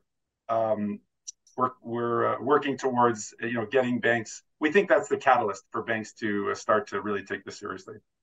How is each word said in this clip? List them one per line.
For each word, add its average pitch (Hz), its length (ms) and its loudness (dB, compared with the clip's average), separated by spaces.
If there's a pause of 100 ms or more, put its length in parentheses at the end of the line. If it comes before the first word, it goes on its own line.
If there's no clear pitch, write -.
(480)
um, 107 520 -2 (560)
we're, 127 140 0 (120)
we're, 117 520 -2
uh, - 60 -8
working 139 360 2
towards, 120 640 0
uh, 117 40 -4
you 120 80 -4
know, 113 120 -2
getting 123 340 2
banks. 117 420 0 (180)
We 151 100 2
think 185 180 4
that's 156 200 4
the 139 80 0
catalyst 117 540 2
for 113 120 -6
banks 110 320 -4
to, 101 360 -2
uh, 101 40 0
start 107 340 0
to 98 120 -4
really 101 240 -4
take 98 200 -8
this - 140 -12
seriously. 101 380 -12 (260)